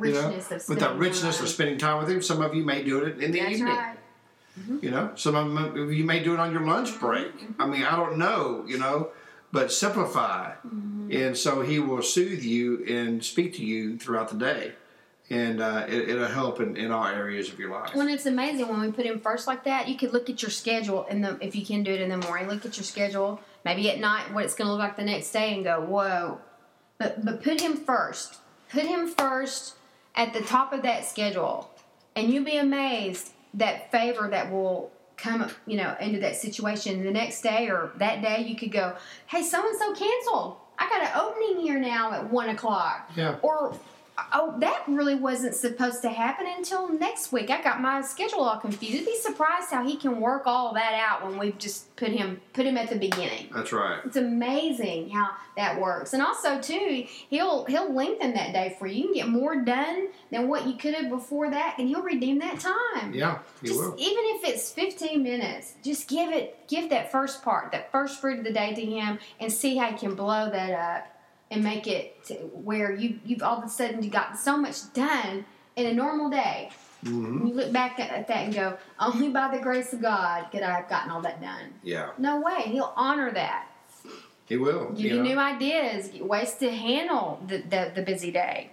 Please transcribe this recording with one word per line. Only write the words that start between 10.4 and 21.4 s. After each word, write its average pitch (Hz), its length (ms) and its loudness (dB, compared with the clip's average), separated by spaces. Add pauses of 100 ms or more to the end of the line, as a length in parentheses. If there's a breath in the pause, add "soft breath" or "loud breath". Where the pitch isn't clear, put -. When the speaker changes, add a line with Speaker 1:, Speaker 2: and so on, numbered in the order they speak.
Speaker 2:
Mm-hmm. 104 460 -6
Speaker 1:
And 131 240 2
so 139 240 2
he 151 180 2
will 131 240 0
soothe 180 400 2
you 120 440 2
and 117 360 0
speak 175 340 0
to - 80 -6
you 110 340 -2
throughout 113 320 -2
the 107 60 -6
day. 131 360 0 (580 soft breath)
And, 117 320 0
uh, 107 260 0
it, 113 220 0
it'll 120 160 2
help 127 340 -2
in, 104 160 0
in 110 140 -2
all 113 160 0
areas 101 440 -2
of - 80 -14
your 95 120 -8
life. 101 240 -6
Speaker 2:
When 277 160 2
it's 285 160 -2
amazing 262 420 0
when 220 140 0
we 214 100 0
put 240 140 -2
him 226 120 -2
first 220 280 -2
like 247 180 -2
that, 269 240 0
you 262 80 -2
could 254 160 0
look 240 160 2
at - 140 -4
your 214 80 -4
schedule 214 560 0
in 202 160 0
the, 190 180 -2